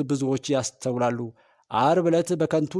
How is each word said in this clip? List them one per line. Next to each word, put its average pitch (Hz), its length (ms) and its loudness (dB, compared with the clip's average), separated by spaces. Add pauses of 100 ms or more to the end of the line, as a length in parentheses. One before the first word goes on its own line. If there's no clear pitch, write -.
ብዙዎች 135 460 -2
ያስተውላሉ። 123 720 -2 (520)
አርብ 151 360 4
ዕለት 165 260 2
በከንቱ 160 460 0